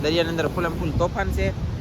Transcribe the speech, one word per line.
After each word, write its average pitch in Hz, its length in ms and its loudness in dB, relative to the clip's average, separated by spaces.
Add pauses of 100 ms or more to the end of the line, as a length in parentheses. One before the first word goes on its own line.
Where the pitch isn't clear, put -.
દરિયાની 165 280 2
અંદર 165 180 0
ફૂલ 175 180 0
એમ 165 140 -2
ફૂલ 170 120 0
તોફાન 185 400 0
છે. 190 180 0 (320)